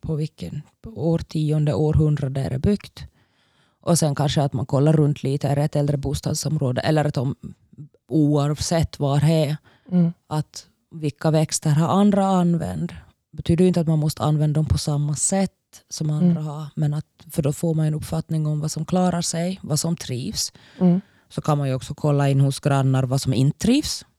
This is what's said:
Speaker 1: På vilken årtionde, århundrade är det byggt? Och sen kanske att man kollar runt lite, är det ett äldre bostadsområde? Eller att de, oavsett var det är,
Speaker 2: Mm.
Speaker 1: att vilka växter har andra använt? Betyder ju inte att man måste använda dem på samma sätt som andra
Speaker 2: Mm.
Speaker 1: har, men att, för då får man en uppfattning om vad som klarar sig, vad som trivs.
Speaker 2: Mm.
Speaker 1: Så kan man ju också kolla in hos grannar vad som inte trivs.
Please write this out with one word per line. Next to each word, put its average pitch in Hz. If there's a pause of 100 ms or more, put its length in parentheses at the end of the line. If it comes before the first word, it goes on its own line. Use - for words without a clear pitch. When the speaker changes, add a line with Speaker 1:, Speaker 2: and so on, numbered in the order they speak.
Speaker 1:
På 160
vilken 156 (240)
årtionde, 156
århundrade 147
är 135
det 131
byggt? - (760)
Och 165
sen 143
kanske 143
att 139
man 135
kollar 143
runt 147
lite, 139
är 139
det 143
ett 151
äldre 143
bostadsområde? 139
Eller 151
att 147
de, 135 (720)
oavsett 147
var 143
det 143 (180)
är, 151 (340)
Speaker 2:
Mm. 175 (140)
Speaker 1:
att - (240)
vilka 156
växter 156
har 156
andra 202
använt? 170 (400)
Betyder 165
ju 185
inte 175
att 151
man 160
måste 151
använda 151
dem 156
på -
samma 147
sätt 190 (380)
som 156
andra 160
Speaker 2:
Mm. 160
Speaker 1:
har, 151 (100)
men 151
att, 151 (260)
för -
då 143
får 170
man 156
en 156
uppfattning 156
om 151
vad 156
som 156
klarar 180
sig, 170
vad 151
som 170
trivs. - (260)
Speaker 2:
Mm. 180 (280)
Speaker 1:
Så -
kan 151
man 143
ju 131
också 131
kolla 143
in 139
hos 139
grannar 135
vad 131
som -
inte 156
trivs. - (140)